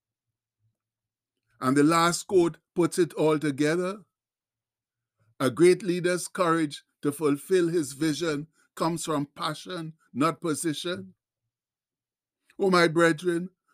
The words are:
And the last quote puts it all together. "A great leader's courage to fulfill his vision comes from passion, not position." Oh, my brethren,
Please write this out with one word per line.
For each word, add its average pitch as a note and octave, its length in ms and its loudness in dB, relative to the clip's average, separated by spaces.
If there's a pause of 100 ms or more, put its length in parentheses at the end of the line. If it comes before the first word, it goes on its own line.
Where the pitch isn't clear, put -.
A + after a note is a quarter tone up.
(1600)
And C3 160 0
the D3 80 6
last E3+ 420 2
quote E3+ 320 2 (160)
puts E3 240 0
it F3 160 0
all D#3 240 2
together. D#3+ 680 -2 (1400)
"A C3 100 2
great F3 320 4
leader's F3+ 460 -2
courage E3 560 -2 (180)
to D3 100 -2
fulfill D#3+ 560 0
his D#3+ 240 -2
vision D3+ 560 -4 (260)
comes E3 300 -4
from D3 300 -4
passion, E3 600 -10 (180)
not D#3+ 280 -2
position." F3 720 -6 (1400)
Oh, G3 120 2
my F3 160 6
brethren, E3+ 640 2 (220)